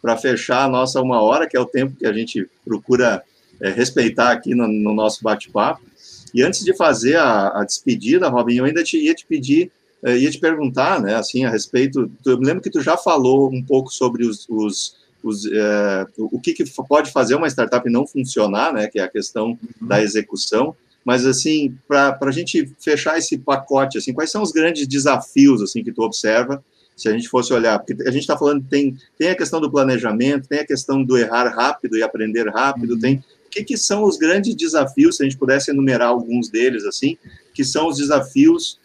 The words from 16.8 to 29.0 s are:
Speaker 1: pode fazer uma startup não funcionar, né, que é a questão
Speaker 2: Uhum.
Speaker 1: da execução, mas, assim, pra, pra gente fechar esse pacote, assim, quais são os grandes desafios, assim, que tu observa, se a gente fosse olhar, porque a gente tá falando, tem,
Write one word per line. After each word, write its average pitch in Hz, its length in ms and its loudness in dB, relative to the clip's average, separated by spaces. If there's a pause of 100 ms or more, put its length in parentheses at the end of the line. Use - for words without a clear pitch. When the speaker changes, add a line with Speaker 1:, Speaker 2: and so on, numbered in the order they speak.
Speaker 1:
pode 147 240 2
fazer 127 240 2
uma 160 100 0
startup 127 420 -2
não 120 160 2
funcionar, 127 680 -2
né, 107 160 -2
que 107 100 -6
é 95 60 -2
a 90 40 -8
questão 110 420 -6
Speaker 2:
Uhum. 117 360 -12
Speaker 1:
da 104 160 2
execução, 107 720 -2 (300)
mas, 127 220 2
assim, 135 500 0 (100)
pra, 139 260 2
pra 135 180 -2
gente 156 480 -2
fechar 156 400 0
esse 160 180 -4
pacote, 135 600 -2
assim, 127 140 -8
quais 156 180 -4
são 214 100 -4
os 190 120 -4
grandes 160 340 0
desafios, 135 720 4
assim, 104 220 -4
que 117 100 -8
tu 113 100 -4
observa, 117 600 0 (320)
se - 120 -4
a 107 40 2
gente 117 160 -4
fosse 123 240 0
olhar, 113 280 2
porque - 280 -6
a - 40 0
gente 143 140 -2
tá 151 120 -2
falando, 143 300 0
tem, 143 280 0 (220)